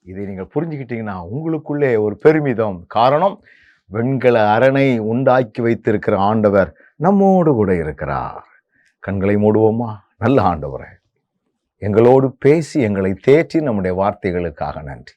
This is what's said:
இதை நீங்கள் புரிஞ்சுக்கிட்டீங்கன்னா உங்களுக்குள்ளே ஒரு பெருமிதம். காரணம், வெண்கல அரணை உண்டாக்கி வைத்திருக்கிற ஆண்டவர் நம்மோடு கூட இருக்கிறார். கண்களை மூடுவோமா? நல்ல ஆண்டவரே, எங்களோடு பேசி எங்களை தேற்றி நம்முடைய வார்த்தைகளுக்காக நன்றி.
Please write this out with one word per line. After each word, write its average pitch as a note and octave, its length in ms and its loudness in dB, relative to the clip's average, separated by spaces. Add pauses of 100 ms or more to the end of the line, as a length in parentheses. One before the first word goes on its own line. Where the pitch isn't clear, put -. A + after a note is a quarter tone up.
இதை F#2 240 -14
நீங்கள் F#2+ 300 -12
புரிஞ்சுக்கிட்டீங்கன்னா A#2 760 -8
உங்களுக்குள்ளே D3 680 -2
ஒரு G#2+ 180 -2
பெருமிதம். A#2 720 0
காரணம், D3 560 0 (420)
வெண்கல A#2 680 0
அரணை C3 480 2
உண்டாக்கி B2 640 0
வைத்திருக்கிற A2 560 -2
ஆண்டவர் G2+ 580 2 (200)
நம்மோடு F#3+ 580 2
கூட G2 220 0
இருக்கிறார். C#2+ 720 -8 (520)
கண்களை G2 360 -2
மூடுவோமா? G#2+ 600 0 (220)
நல்ல B2 240 2
ஆண்டவரே, D2 480 -4 (880)
எங்களோடு A#2+ 600 4
பேசி D3 420 2
எங்களை G2 340 0 (120)
தேற்றி D#3+ 340 2
நம்முடைய G2 360 -2
வார்த்தைகளுக்காக F2 880 -4
நன்றி. C2+ 340 -16